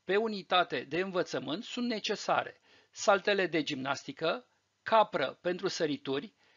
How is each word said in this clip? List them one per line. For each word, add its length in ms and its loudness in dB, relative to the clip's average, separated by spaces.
pe 120 -2
unitate 760 0
de 100 -2
învățământ, 640 -2
sunt 240 -6
necesare – 720 -2
saltele 500 4
de 160 0
gimnastică, 840 -4
capră 580 4
pentru 260 -2
sărituri, 680 -2